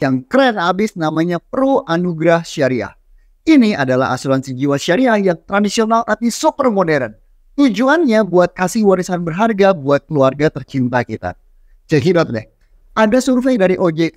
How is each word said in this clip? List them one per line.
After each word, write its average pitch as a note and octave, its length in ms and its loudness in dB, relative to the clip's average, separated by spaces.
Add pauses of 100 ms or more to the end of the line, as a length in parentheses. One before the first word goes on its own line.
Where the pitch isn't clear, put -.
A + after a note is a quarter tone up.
yang C3 240 -2
keren B3+ 320 0
abis, F#3 400 -4
namanya D#3+ 400 -2
Pro C4+ 480 -2
Anugerah E3 560 0
Syariah. B2+ 500 -4 (520)
Ini B3 320 4
adalah B2+ 400 0
asuransi C3+ 400 -4
jiwa C#3+ 240 -2
syariah A3 400 2
yang F#3 240 0
tradisional G#3+ 580 0
tapi G#3+ 300 -2
super C#4+ 400 -2
modern. D#3 400 0 (420)
Tujuannya C4 680 2
buat F3 320 2
kasih G3 320 0
warisan F3+ 320 0
berharga F#3+ 560 0
buat C#3 320 -2
keluarga C#3+ 400 2
tercinta B2+ 560 -4
kita. F#2 320 -8 (480)
Cekidot D#3 480 0
deh. A2 160 -8 (480)
Ada A3 240 2
survei B3+ 400 0
dari F#3 160 2
O F3 160 0
J D#3+ 240 -2